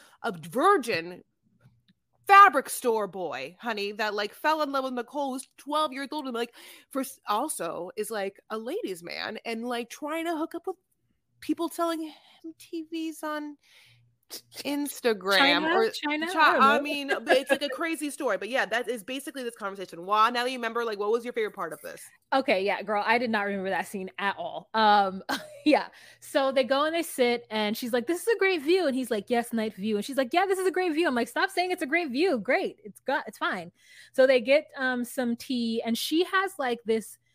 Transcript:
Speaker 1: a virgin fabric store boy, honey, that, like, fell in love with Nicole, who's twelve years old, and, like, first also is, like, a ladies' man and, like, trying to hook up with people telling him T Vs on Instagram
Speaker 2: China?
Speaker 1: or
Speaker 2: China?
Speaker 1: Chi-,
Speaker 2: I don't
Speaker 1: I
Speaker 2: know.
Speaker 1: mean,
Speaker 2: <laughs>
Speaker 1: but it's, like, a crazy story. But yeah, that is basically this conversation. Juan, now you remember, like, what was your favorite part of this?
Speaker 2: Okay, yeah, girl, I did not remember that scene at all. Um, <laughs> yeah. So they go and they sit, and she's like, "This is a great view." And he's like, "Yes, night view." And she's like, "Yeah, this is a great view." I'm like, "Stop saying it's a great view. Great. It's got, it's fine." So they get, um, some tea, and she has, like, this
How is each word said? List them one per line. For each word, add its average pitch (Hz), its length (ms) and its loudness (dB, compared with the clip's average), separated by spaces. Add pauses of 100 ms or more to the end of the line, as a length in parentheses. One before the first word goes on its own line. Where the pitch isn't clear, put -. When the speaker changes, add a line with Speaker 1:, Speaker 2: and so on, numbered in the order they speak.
(240)
Speaker 1:
a 226 80 -2
virgin 180 920 0 (1040)
fabric 392 420 8
store 220 380 -2
boy, 160 520 -8
honey, 208 340 -4
that, 214 200 -2
like, 208 200 -4
fell 311 280 0
in 285 100 -2
love 269 140 0
with 254 80 -6
Nicole, 262 400 -4
who's - 140 -10 (100)
twelve 302 360 -2
years 277 180 -8
old, 302 140 -6
and, 254 80 -6
like, 240 220 -4 (340)
first - 380 -6
also 185 680 -4
is, 208 140 -6
like, 196 280 -6 (100)
a 220 80 -6
ladies' 226 460 -6
man 190 420 -8
and, 226 220 -6
like, 240 220 -6
trying 311 360 -6
to 339 120 -2
hook 330 180 -6
up 339 120 -12
with 370 100 -6 (640)
people 320 280 -4
telling 330 340 -2
him - 560 -16
T 330 320 -10
Vs 320 320 -8
on 302 340 -8 (1080)
Instagram 269 1000 2
Speaker 2:
China? - 40 2
Speaker 1:
or 440 180 4
Speaker 2:
China? 311 420 -4
Speaker 1:
Chi-, 349 80 0
Speaker 2:
I 302 140 6
don't 269 120 6 (100)
Speaker 1:
I 294 40 2
Speaker 2:
know. - 0 -
Speaker 1:
mean, 285 300 -4
Speaker 2:
<laughs> - 160 0
Speaker 1:
but 254 120 4
it's, 269 140 0
like, 269 100 2
a 285 80 -2
crazy 311 400 -4
story. 247 280 -2
But 196 120 -8
yeah, 240 160 0
that 220 220 -2
is 233 160 -6
basically 269 400 -8
this 233 120 -8
conversation. 190 500 -10
Juan, 214 280 4
now 247 120 0
you 262 120 -2
remember, 233 280 -4
like, 214 140 -4
what 208 120 0
was 233 140 2
your 240 80 -6
favorite 214 220 -2
part 165 180 -6
of - 80 -14
this? - 300 -16 (220)
Speaker 2:
Okay, 214 320 2
yeah, 190 160 0
girl, 208 240 -2
I 233 140 4
did 240 100 -2
not 214 140 0
remember 196 260 -4
that 185 180 -2
scene 190 300 -10
at 196 200 -2
all. 165 360 -10
Um, 208 560 6
<laughs> - 360 -10
yeah. 240 240 4 (300)
So 269 320 0
they 262 120 4
go 269 220 2
and 320 100 0
they 339 80 0
sit, 240 480 0
and 214 260 -2
she's 240 160 -4
like, 240 140 0
"This 349 140 -2
is - 140 -6
a 392 40 -2
great 381 240 2
view." 349 240 4
And 247 80 2
he's 254 160 -4
like, 208 180 -2
"Yes, 233 240 0
night 220 220 -2
view." 208 220 -2
And 208 80 -4
she's 269 120 -6
like, 269 160 0
"Yeah, 370 140 4
this 370 100 2
is 370 80 0
a 370 60 4
great 359 220 0
view." 330 140 2
I'm 277 60 2
like, 240 140 0
"Stop 370 240 0
saying 359 200 0
it's 349 120 -2
a 302 40 -2
great 320 240 0
view. 277 280 2
Great. 240 440 -2
It's 202 180 -18
got, - 260 -2
it's 220 100 -14
fine." 190 340 -4 (420)
So 262 120 8
they 254 160 6
get, 277 240 4 (120)
um, 254 280 -2
some 240 300 -2
tea, 233 500 -2
and 233 100 0
she 320 300 2
has, 381 320 0
like, 247 280 -2
this 220 340 -2 (160)